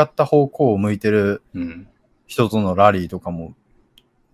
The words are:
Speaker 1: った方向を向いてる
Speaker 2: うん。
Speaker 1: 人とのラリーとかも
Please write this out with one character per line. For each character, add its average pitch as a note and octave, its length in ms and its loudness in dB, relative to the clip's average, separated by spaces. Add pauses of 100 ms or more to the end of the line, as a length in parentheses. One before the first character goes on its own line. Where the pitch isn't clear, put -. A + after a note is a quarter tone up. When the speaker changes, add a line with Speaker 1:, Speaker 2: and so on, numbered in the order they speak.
Speaker 1:
っ D3+ 120 0
た D3+ 120 0
方 C#3+ 220 2
向 C3+ 240 0
を G2+ 60 0
向 G#2 140 0
い G2+ 60 -4
て G#2+ 120 0
る G2+ 320 0 (120)
Speaker 2:
う F2+ 60 -8
ん。 F2 260 -10 (400)
Speaker 1:
人 A#2 220 -2
と G#2+ 120 -2
の F#2+ 140 -2
ラ G2+ 180 6
リ F2+ 140 -2
ー - 20 -12
と F#2 100 -10
か F2+ 120 -10
も E2 240 -12 (800)